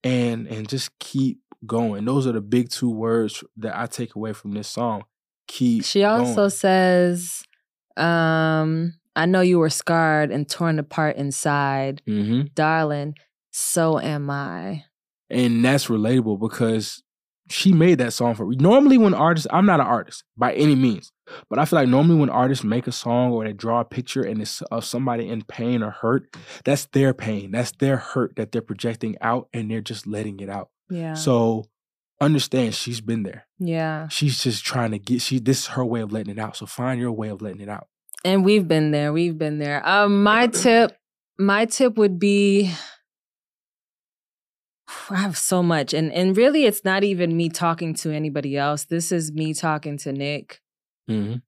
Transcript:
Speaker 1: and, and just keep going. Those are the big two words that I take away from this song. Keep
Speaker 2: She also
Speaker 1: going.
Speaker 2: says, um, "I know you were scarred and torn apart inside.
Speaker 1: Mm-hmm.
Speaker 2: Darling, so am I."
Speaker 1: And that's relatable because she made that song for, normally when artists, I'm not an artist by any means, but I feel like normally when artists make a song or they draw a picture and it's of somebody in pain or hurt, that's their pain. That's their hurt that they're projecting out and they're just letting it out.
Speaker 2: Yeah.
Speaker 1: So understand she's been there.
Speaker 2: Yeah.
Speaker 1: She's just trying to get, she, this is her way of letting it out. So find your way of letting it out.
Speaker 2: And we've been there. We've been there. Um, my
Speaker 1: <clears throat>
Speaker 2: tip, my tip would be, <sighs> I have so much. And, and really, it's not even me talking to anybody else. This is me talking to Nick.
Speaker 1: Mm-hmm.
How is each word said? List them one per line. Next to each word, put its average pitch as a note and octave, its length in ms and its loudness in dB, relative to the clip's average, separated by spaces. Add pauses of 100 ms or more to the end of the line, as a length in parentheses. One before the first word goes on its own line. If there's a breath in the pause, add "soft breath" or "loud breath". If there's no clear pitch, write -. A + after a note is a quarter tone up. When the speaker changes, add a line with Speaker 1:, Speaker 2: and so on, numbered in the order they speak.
Speaker 1:
and, A#2+ 440 -2
and A2 200 -8
just - 320 -8
keep C3+ 400 -2 (260)
going. G#2+ 400 -2
Those C3 220 0
are A#2+ 60 0
the G#2+ 80 -2
big A#2+ 280 0
two B2 200 -4
words A2+ 540 -2 (140)
that G#2+ 200 -8
I A#2 80 -6
take - 300 -10
away G#2+ 180 -8
from G2+ 200 -12
this G#2 140 -8
song. A2+ 360 -6 (460)
Keep A#2 340 0
Speaker 2:
She G3+ 220 2
also A#3 300 2
Speaker 1:
going. G3+ 160 2
Speaker 2:
says, F3+ 920 2 (540)
um, D#3+ 960 2 (220)
"I D#3+ 100 2
know F#3 160 4
you F3+ 180 4
were D#3 100 4
scarred D#3 600 2
and C#3+ 180 -4
torn D#3+ 300 -2
apart D3+ 380 -2
inside. C#3 920 -2
Speaker 1:
Mm-hmm. A2 480 0
Speaker 2:
Darling, D3+ 600 0 (360 soft breath)
so D#3+ 480 0
am D3 300 -4
I." C3+ 560 -8 (440)
Speaker 1:
And A#2+ 360 2
that's C3+ 220 2
relatable A2 520 0
because A2 640 -2 (460)
she - 240 4
made D#3+ 240 6
that A#2+ 160 -2
song A#2 220 0
for, G#2 100 -6 (100)
normally B3+ 420 8
when G#3+ 160 6
artists, D#3+ 380 2
I'm F#3 140 4
not E3+ 160 6
an A#2 40 2
artist G2+ 380 -4 (140)
by B2 160 2
any C#3+ 220 4
means, B2+ 360 0 (380 loud breath)
but A2 100 -2
I D#3 60 4
feel E3+ 140 2
like B2+ 100 4
normally D#3 300 6
when C#3 100 4
artists C3 340 0
make A2+ 240 -2
a A#2+ 60 -6
song B2 400 0
or A2+ 100 -2
they G#2+ 80 -6
draw A#2 300 -2
a A#2 40 -4
picture - 360 -6
and G#2+ 200 -4
it's - 220 -10
of A2+ 220 -6
somebody A#2+ 420 -4
in A2+ 160 -8
pain A#2 400 -4
or G#2+ 80 -6
hurt, B2 420 -2 (300 loud breath)
that's C#3+ 300 0
their C3+ 200 4
pain. G#2 380 -6
That's A#2+ 220 -4
their C3+ 240 0
hurt - 400 -4
that A2 160 -6
they're A#2 80 -2
projecting A2 580 -6
out A#2+ 340 -4
and A2 160 -6
they're A2 120 -6
just G#2+ 260 -12
letting G#2 320 -8
it G2 100 -12
out. G2 200 -10 (200)
Speaker 2:
Yeah. E3 260 -8
Speaker 1:
So A#2 500 2 (560)
understand D#3 540 2
she's A#2 260 -8
been A2+ 220 -4
there. - 220 -10 (140)
Speaker 2:
Yeah. D#3+ 480 -4
Speaker 1:
She's D3 340 -2
just A2 220 -2
trying A#2 280 -2
to G#2 80 -6
get, A#2 220 -2
she, C3 180 -2
this C3 220 2
is - 60 -8
her C3 160 -4
way A#2 160 -2
of G#2+ 140 -6
letting G#2 180 -8
it G#2 80 -10
out. G#2+ 160 -8
So G#2+ 100 -12
find B2 340 -6
your A#2+ 120 -2
way A2 160 -6
of G2+ 140 -10
letting G2 200 -12
it G2+ 80 -14
out. - 180 -12 (360)
Speaker 2:
And F#3+ 220 2
we've G3+ 220 4
been D#3 240 2
there. D3 200 0
We've E3 260 -2
been D3+ 220 -4
there. D3 280 -4
Um, G3+ 360 4
my A3+ 240 4
Speaker 1:
<clears throat> A#3 60 -2 (100)
Speaker 2:
tip, A#3 320 4 (420)
my G3 280 2
tip A#3 320 0
would G3 220 2
be, G3+ 580 4
<sighs> - 40 -14 (2250 loud breath)
I F#3+ 80 -2
have F#3+ 200 -2
so F3+ 260 0
much. D#3 300 0
And, D#3 200 0
and F#3 240 2
really, C#4+ 280 4
it's G#3 200 0
not G3 180 2
even F3 320 0
me E3+ 140 0
talking E3 460 -2
to D#3+ 160 -6
anybody D3 460 -4
else. D3 280 -2
This E3 260 -4
is D#3+ 220 -2
me D#3 200 -4
talking D3+ 460 -4
to C#3 140 -8
Nick. C#3+ 480 -8 (480)
Speaker 1:
Mm-hmm. A2 280 -4 (100)